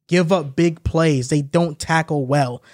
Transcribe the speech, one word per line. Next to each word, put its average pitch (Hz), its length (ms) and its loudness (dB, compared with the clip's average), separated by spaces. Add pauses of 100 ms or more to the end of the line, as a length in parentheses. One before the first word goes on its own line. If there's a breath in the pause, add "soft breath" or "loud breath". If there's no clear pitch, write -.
give 175 240 2
up 151 240 -2
big 165 280 0
plays. 151 460 0
They 151 120 0
don't 160 380 -2
tackle 160 460 -2
well. 131 360 -2 (120 soft breath)